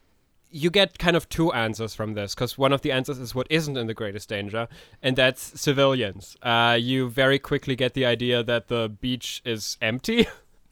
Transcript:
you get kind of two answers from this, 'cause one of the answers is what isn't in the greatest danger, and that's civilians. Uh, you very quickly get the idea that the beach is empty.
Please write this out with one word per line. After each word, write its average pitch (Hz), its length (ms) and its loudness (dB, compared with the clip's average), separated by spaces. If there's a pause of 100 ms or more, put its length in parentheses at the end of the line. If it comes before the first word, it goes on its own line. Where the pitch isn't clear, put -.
(500)
you 165 200 -2
get 196 280 2
kind 175 180 4
of - 120 -2
two 160 240 0
answers 113 420 -2
from 107 200 -6
this, 101 200 -6
'cause - 240 -4
one 135 140 4
of 135 100 0
the 143 100 0
answers 131 260 -2
is 123 160 -12
what 127 140 -4
isn't 156 280 0
in 117 100 -4
the 110 80 -4
greatest 104 340 -8
danger, 104 400 -4 (340)
and 131 140 2
that's 131 440 2
civilians. 131 840 0
Uh, 117 360 4
you 127 300 0
very 135 300 2
quickly 139 380 -4
get 127 180 0
the 131 100 0
idea 120 380 2
that 117 260 0
the 117 200 -2 (120)
beach 127 440 -6
is 113 360 -6
empty. 123 460 2 (460)